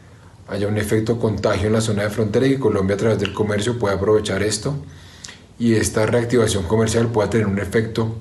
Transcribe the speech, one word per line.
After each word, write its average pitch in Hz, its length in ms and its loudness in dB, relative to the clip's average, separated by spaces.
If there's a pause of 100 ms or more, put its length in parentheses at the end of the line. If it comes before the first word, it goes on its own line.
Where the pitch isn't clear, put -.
(480)
haya 101 200 -4
un 107 100 -2
efecto 110 420 0
contagio 104 480 0
en 107 60 2
la 113 80 2
zona 104 220 -2
de 104 60 -2
frontera 113 380 0
y 135 40 4
que 135 80 0
Colombia 98 360 2
a 92 40 -4
través 107 200 2
del 101 140 -2
comercio 104 440 -2
pueda 101 180 0
aprovechar 98 460 0
esto. 139 360 -2 (840)
Y 113 160 4
esta 107 300 0
reactivación 113 580 2
comercial 110 440 2
pueda 104 220 0
tener 107 180 2
un 98 120 0
efecto 110 600 -2